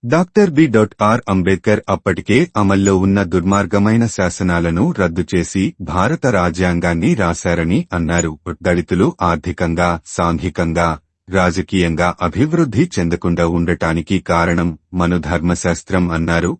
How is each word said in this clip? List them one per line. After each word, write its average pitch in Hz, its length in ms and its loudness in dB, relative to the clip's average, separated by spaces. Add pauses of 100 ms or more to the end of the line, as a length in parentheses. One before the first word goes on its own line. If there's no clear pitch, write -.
డాక్టర్ 175 460 2
బి 151 140 4 (380)
ఆర్ 110 280 2
అంబేద్కర్ 95 600 2
అప్పటికే 101 680 0
అమల్లో 98 400 2
ఉన్న 98 260 2
దుర్మార్గమైన 98 840 2
శాసనాలను 90 920 0
రద్దు 87 240 0 (120)
చేసి 95 460 -2
భారత 92 440 -2
రాజ్యాంగాన్ని 87 880 0
రాశారని 87 800 -2
అన్నారు. 82 380 -2 (320)
దళితులు 90 580 0
ఆర్థికంగా, 85 840 -2
సాంఘికంగా, 85 840 -2 (420)
రాజకీయంగా 90 920 0
అభివృద్ధి 131 640 0
చెందకుండా 87 640 -2
ఉండటానికి 85 720 -2
కారణం 85 580 0 (160)
మను 90 260 0
ధర్మశాస్త్రం 87 920 -2
అన్నారు. 85 480 0